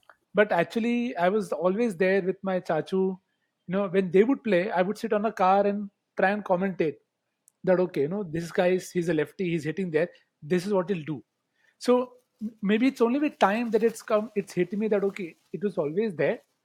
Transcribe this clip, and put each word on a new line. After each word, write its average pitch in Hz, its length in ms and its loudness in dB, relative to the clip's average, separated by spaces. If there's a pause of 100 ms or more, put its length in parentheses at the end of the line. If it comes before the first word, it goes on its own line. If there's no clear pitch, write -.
(340)
But 208 180 4
actually, 233 640 0
I 175 120 2
was 202 240 -2
always 190 440 0
there 190 260 2
with 185 200 -4
my 185 180 -2
chachu. 185 580 -2 (500)
You 175 40 -6
know, 196 160 0
when 185 220 0
they 190 140 6
would 262 200 0
play, 196 260 2
I 185 120 0
would 202 160 -2
sit 220 140 -4
on 208 140 0
a 214 60 -2
car 196 340 4
and 202 240 -4 (260)
try 190 140 2
and 208 140 -4
commentate 175 520 0 (680)
that, 180 160 4
okay, 175 220 0
you 143 60 0
know, 202 140 -4
this 165 300 -8
guy 180 160 2
is, 185 220 0
he's 175 180 -2
a 175 60 2
lefty, 156 360 -2
he's 165 140 -2
hitting 170 260 -4
there. 156 180 0 (340)
This 175 240 0
is 208 60 -2
what 185 160 0
he'll 175 160 -4
do. 139 200 -8 (540)
So 247 360 2 (280)
m-, 214 200 -10
maybe 214 240 2
it's 269 140 0
only 240 180 2
with 294 200 -2
time 220 340 2
that 220 100 2
it's 220 200 0
come, 214 340 -2
it's 196 160 -6
hit 180 200 -2
me 214 160 -2
that, 202 160 2
okay, 190 320 -6 (160)
it 160 120 -8
was 202 140 -2
always 175 360 -2
there, 156 260 0 (240)